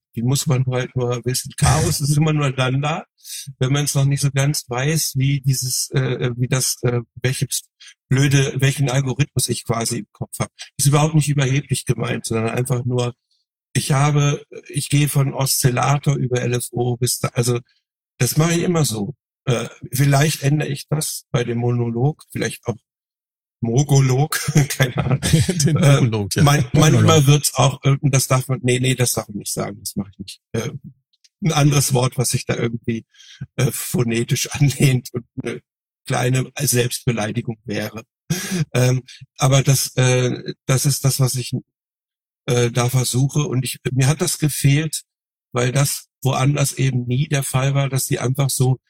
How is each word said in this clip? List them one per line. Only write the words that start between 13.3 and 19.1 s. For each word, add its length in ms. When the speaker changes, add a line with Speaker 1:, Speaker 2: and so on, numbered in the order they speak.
Speaker 1:
ich 200
habe, 520
ich 220
gehe 180
von 240
Oszillator 840
über 260
L 100
F 180
O 280
bis 200
da, 100
also 320
das 180
mache 200
ich 60
immer 220
so. 300